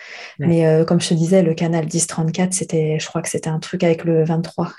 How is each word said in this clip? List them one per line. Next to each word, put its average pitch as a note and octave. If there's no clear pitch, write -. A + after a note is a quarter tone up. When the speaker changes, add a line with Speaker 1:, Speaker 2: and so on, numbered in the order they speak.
Speaker 1:
Ouais. D3
Speaker 2:
Mais, E3
euh, D#3+
comme F3
je -
te F#3
disais, F3
le D#3+
canal E3
dix E3
trente-quatre, F3+
c'était, D#3
je -
crois E3
que -
c'était -
un D#3+
truc F3+
avec E3
le E3
vingt-trois E3